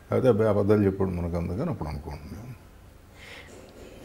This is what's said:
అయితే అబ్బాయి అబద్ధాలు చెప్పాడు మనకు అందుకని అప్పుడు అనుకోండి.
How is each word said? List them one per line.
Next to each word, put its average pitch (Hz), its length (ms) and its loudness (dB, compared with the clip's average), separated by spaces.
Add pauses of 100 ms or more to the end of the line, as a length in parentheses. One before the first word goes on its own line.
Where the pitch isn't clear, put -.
(140)
అయితే 107 140 4
అబ్బాయి 110 220 4
అబద్ధాలు 104 360 4
చెప్పాడు 95 240 2
మనకు 85 260 -4
అందుకని 87 340 -2
అప్పుడు 98 180 -6
అనుకోండి. 73 460 -10 (1700)